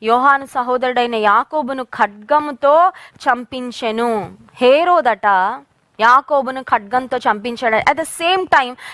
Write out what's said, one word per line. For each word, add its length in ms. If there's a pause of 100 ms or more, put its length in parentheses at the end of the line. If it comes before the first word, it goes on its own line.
యోహాను 440
సహోదరుడైన 680
యాకోబును 680
ఖడ్గముతో 1080 (240)
చంపించెను. 1120 (240)
హేరోదట 720 (760)
యాకోబును 640
ఖడ్గంతో 540
చంపించాడు. 600
At 220
the 60
same 400
time, 320 (180)